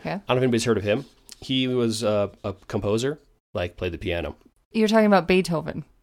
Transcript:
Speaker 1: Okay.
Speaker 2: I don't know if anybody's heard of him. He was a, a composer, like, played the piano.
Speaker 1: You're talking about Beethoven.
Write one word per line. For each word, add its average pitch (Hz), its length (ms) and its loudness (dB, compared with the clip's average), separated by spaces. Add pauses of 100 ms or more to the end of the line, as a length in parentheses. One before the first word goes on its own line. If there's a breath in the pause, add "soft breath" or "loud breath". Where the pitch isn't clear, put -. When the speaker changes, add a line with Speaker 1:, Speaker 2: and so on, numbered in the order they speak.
Speaker 1:
Okay. 160 100 -8
Speaker 2:
I 160 60 -4
don't - 120 -10
know 127 80 2
if 127 60 0
anybody's 117 220 2
heard 113 140 2
of 95 60 -4
him. 113 220 0 (340)
He 131 260 -2
was 120 360 0
a, 104 280 0 (140)
a 101 80 -6 (160)
composer, 113 500 -2 (360)
like, 90 240 -4
played 92 140 -4
the 80 60 -8
piano. 85 380 -6 (360)
Speaker 1:
You're 220 160 2
talking 220 180 6
about 190 200 4
Beethoven. 170 580 0 (180)